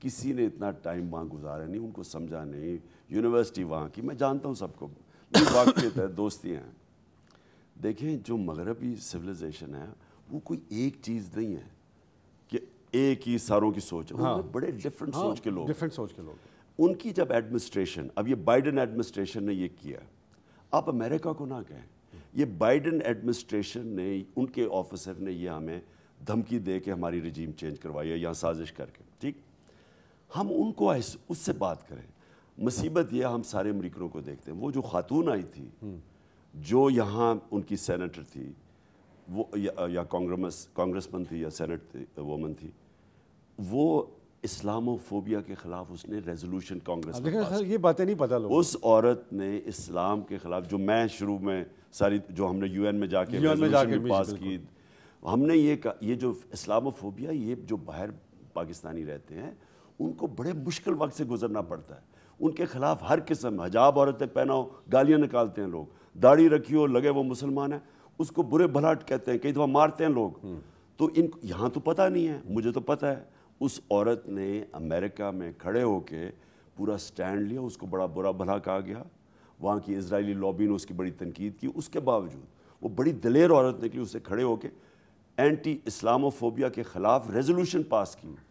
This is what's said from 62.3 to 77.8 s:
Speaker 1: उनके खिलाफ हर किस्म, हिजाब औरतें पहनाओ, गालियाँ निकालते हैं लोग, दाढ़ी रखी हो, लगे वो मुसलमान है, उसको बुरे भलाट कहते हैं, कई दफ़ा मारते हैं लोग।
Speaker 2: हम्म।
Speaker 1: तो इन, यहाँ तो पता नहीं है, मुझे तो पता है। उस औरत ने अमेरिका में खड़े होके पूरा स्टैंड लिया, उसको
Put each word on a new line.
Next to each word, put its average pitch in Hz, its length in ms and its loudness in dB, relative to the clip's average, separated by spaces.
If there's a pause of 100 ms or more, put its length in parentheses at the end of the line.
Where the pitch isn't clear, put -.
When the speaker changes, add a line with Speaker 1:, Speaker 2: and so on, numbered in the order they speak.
Speaker 1:
उनके 160 260 0
खिलाफ 139 360 0
हर 156 180 2
किस्म, 113 420 -2
हिजाब 117 340 6
औरतें 139 360 2
पहनाओ, 131 400 0 (160)
गालियाँ 143 320 8
निकालते 113 400 2
हैं 98 80 -4
लोग, 80 240 -8 (240)
दाढ़ी 147 320 12
रखी 151 260 4
हो, 151 120 6
लगे 131 240 4
वो 139 120 2
मुसलमान 139 500 -2
है, 143 100 -6 (360)
उसको 165 240 0
बुरे 156 240 6
भलाट 147 360 4
कहते 131 280 -2
हैं, 120 100 2
कई 143 120 0
दफ़ा 143 140 2
मारते 151 380 6
हैं 160 60 6
लोग। 107 320 0
Speaker 2:
हम्म। 90 180 -10 (380)
Speaker 1:
तो 156 120 4
इन, 165 220 4 (120)
यहाँ 101 260 -2
तो 147 100 -4
पता 185 280 4
नहीं 175 180 2
है, 147 200 -4
मुझे 113 260 0
तो 127 80 -2
पता 143 260 0
है। 135 220 -2 (320)
उस 135 300 -2
औरत 110 380 4
ने 98 460 -4
अमेरिका 92 580 -4
में 87 260 -8
खड़े 107 240 0
होके 87 440 -2 (500)
पूरा 104 200 -2
स्टैंड 98 520 -4
लिया, 127 120 -6
उसको 117 260 -10